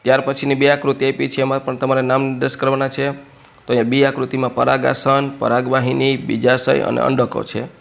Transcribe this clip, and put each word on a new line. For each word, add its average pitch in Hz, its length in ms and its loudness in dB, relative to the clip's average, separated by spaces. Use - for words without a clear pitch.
ત્યાર 131 200 2
પછીની 139 340 -2
બે 139 140 4
આકૃતિ 139 420 0
આપી 139 160 -2
છે, 135 140 -4
એમાં 135 240 -2
પણ 127 100 -4
તમારે 131 260 0
નામ 131 200 2
નિર્દેશ 131 360 -2
કરવાના 135 300 0
છે. 139 240 -4
તો 139 60 -10
અહીંયા 123 140 2
બી 131 220 2
આકૃતિમાં 131 500 -2
પરાગાસન, 135 760 2
પરાગવાહિની, 127 800 0
બીજાશય 127 640 0
અને 120 220 0
અંડકો 123 420 0
છે. 113 200 -8